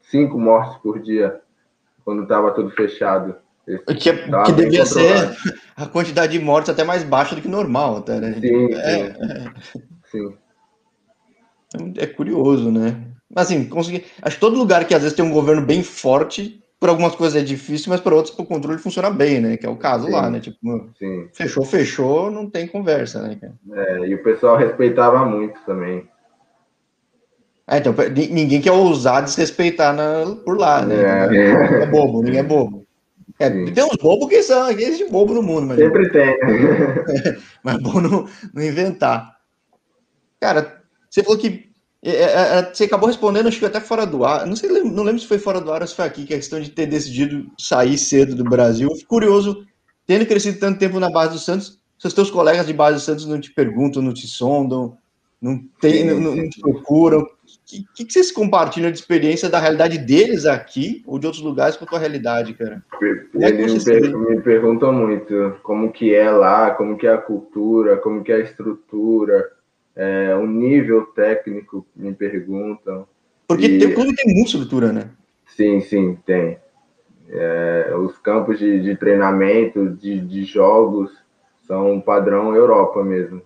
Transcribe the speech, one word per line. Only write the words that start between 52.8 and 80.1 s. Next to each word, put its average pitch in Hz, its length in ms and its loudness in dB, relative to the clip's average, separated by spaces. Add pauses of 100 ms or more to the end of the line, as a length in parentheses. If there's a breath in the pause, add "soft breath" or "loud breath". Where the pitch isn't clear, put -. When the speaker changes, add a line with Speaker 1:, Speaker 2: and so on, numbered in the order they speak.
Speaker 2:
do 143 40 -6
Santos 151 240 -6
não 151 140 -6
te - 140 -16
perguntam, 135 480 -2
não 127 120 -2
te 123 140 -14
sondam, 127 680 -4 (440)
não 127 160 -6 (220)
tem, - 200 4
Speaker 1:
Sim, 160 60 0
Speaker 2:
não, 156 140 0
não, 160 140 -2
Speaker 1:
sim. 160 80 -4
Speaker 2:
não 160 80 -6
te - 120 -18
procuram. 156 600 2
O 151 60 -8 (380)
que, 196 200 -16 (100)
que, 233 100 -12
que - 80 -14
vocês 370 180 4
compartilham 175 600 0
de 165 60 -10
experiência 160 520 0
da 170 100 2
realidade 160 380 2
deles 156 480 2
aqui 147 600 -2
ou 139 140 -8
de 147 60 -6
outros 156 180 -6
lugares 143 340 -2
com 165 80 -16
a - 20 -20
tua 170 120 -6
realidade, 120 540 -4
cara? 110 300 -10 (160)
Speaker 1:
Per-, 101 320 -4
Speaker 2:
Como 110 140 0
é 107 60 6
que 107 100 0
Speaker 1:
eles 113 100 2
Speaker 2:
você - 20 2
Speaker 1:
me 107 60 0
Speaker 2:
se 104 60 -6
Speaker 1:
per-, 113 160 6 (100)
Speaker 2:
vê? 113 240 0
Speaker 1:
me - 60 -4
perguntam 113 520 2
muito 101 720 -2
como 110 280 -2
que 110 220 0
é 107 180 6
lá, 104 400 4
como 107 260 -4
que 117 100 0
é 113 60 6
a 110 40 4
cultura, 104 800 0
como 107 260 -4
que 113 80 -2
é 110 40 4
a 110 40 4
estrutura, 107 1080 -2 (460)
é, 95 400 -2
o 104 120 -2
nível 113 600 2
técnico, 104 800 -4 (100)
me 98 180 -10
perguntam. 98 920 -8 (420)
Speaker 2:
Porque 151 180 2
Speaker 1:
E - 140 4
Speaker 2:
tem, 190 100 6
o - 60 0
clube 262 200 0
tem 226 180 2
muita 226 180 4
estrutura, 120 420 -2
né? 110 160 -8 (360)
Speaker 1:
Sim, 101 360 0
sim, 92 440 -2
tem. 87 320 -2 (720)
É, 85 640 -2
os 92 220 -4
campos 107 420 -2
de, 101 220 0
de 98 140 -4
treinamento, 98 960 2
de, 98 320 -8